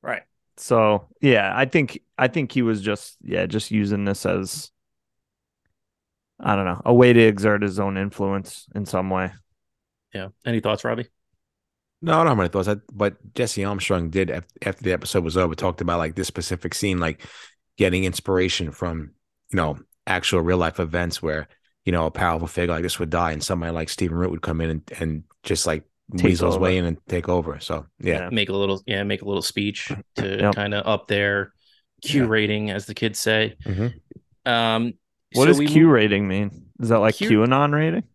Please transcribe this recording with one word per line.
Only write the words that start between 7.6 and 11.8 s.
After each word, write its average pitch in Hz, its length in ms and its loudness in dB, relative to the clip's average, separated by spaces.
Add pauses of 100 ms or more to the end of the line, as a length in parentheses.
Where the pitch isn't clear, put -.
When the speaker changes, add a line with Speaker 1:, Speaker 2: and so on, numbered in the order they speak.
Speaker 1:
his 98 180 -2
own 98 180 -2
influence 98 800 -4
in 101 100 -6
some 95 240 -2
way. 92 220 -2 (840)
Speaker 2:
Yeah. 98 160 -10 (160)
Any 117 140 0
thoughts, 107 240 -2
Robbie? 120 240 -4 (960)